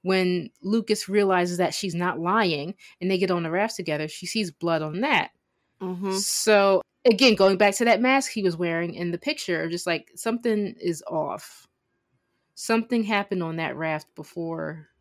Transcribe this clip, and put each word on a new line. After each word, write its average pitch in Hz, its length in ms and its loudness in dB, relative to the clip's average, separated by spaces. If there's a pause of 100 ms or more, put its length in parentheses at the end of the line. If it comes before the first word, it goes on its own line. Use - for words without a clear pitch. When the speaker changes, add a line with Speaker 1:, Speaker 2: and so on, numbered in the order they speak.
Speaker 1:
when 180 480 0 (100)
Lucas 214 480 -2
realizes 185 500 2
that 180 160 0
she's 180 200 -6
not 175 260 -2
lying 175 540 0 (260)
and 185 100 -2
they 190 80 4
get 185 120 0
on 175 120 2
the 160 80 -4
raft 202 260 0
together, 156 320 -4
she - 180 -12
sees 196 240 -4
blood 165 320 -2
on 160 180 -6
that. 302 300 0 (500)
Speaker 2:
Mm-hmm. 185 300 -4
Speaker 1:
So, 196 720 2 (240)
again, 233 300 6
going 190 220 6
back 202 180 4
to 240 100 0
that 220 160 4
mask 262 300 2
he 214 100 -4
was 175 140 0
wearing 170 380 -2
in 175 180 -4
the 175 60 -6
picture, 170 520 -4
just 175 160 -6
like, 165 300 -4
something 226 640 -2
is 170 280 -4
off. - 580 -6 (880)
Something 226 480 0
happened 202 380 -2
on 165 140 -4
that 160 200 -6
raft 156 400 -6
before 160 720 -8 (120)